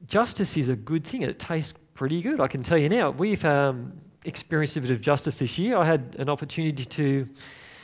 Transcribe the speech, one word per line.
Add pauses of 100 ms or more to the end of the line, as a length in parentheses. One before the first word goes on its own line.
Justice
is
a
good
thing,
and
it
tastes (180)
pretty
good,
I
can
tell
you
now.
We've,
um, (320)
experienced
a
bit
of
justice
this
year.
I
had
an
opportunity
to (540)